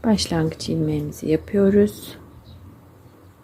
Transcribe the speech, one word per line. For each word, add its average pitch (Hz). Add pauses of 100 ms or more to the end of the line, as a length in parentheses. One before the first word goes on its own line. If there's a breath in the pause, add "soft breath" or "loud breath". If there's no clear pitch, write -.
Başlangıç 170
ilmeğimizi 151
yapıyoruz. 202 (1300)